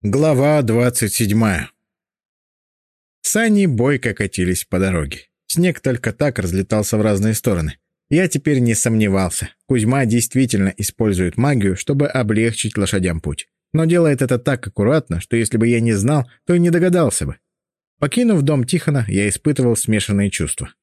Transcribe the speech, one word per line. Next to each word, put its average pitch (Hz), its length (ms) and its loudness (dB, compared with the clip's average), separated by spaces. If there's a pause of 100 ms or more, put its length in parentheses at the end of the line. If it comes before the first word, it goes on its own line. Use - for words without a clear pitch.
Глава 143 580 2
двадцать 120 540 0
седьмая. 104 560 0 (1500)
Сани 214 420 2
бойко 127 480 0
катились 92 500 -2
по - 140 -6
дороге. 90 440 -2 (260)
Снег 175 320 0
только 120 340 -4
так 147 240 -2
разлетался 98 640 -2
в - 20 0
разные 107 320 0
стороны. 87 460 -2 (280)
Я 175 200 2
теперь 143 320 0
не 117 160 2
сомневался. 101 760 0 (160)
Кузьма 127 400 0
действительно 117 720 0
использует 92 580 -2
магию, 113 400 0
чтобы 143 300 -2
облегчить 113 720 -2
лошадям 90 440 -2
путь. - 260 -8 (260)
Но 160 120 2
делает 160 360 2
это 127 160 0
так 127 300 -4
аккуратно, 107 520 0
что - 160 -6
если 117 220 0
бы 113 100 2
я 117 120 2
не 113 140 2
знал, 123 360 0 (160)
то 175 80 2
и 175 60 4
не 175 100 4
догадался 170 560 2
бы. 67 120 -8 (640)
Покинув 196 440 2
дом 139 220 2
Тихона, 143 420 0
я 101 200 0
испытывал 123 480 0
смешанные 101 540 0
чувства. - 540 -8